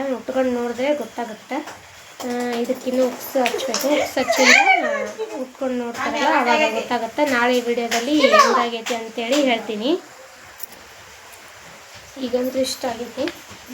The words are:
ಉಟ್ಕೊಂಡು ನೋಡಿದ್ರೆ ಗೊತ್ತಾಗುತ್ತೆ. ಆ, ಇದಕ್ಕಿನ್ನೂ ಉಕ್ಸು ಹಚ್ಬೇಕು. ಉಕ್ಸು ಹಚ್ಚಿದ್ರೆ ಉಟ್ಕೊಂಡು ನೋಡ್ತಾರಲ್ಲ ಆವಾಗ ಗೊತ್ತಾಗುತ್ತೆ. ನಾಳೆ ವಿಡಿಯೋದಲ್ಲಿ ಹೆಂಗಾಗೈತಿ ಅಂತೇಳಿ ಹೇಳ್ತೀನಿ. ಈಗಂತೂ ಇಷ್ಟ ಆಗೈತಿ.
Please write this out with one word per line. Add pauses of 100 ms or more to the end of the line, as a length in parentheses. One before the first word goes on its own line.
(160)
ಉಟ್ಕೊಂಡು
ನೋಡಿದ್ರೆ
ಗೊತ್ತಾಗುತ್ತೆ.
ಆ,
ಇದಕ್ಕಿನ್ನೂ
ಉಕ್ಸು
ಹಚ್ಬೇಕು.
ಉಕ್ಸು
ಹಚ್ಚಿದ್ರೆ
ಉಟ್ಕೊಂಡು
ನೋಡ್ತಾರಲ್ಲ
ಆವಾಗ
ಗೊತ್ತಾಗುತ್ತೆ.
ನಾಳೆ
ವಿಡಿಯೋದಲ್ಲಿ
ಹೆಂಗಾಗೈತಿ
ಅಂತೇಳಿ
ಹೇಳ್ತೀನಿ. (2250)
ಈಗಂತೂ
ಇಷ್ಟ
ಆಗೈತಿ. (500)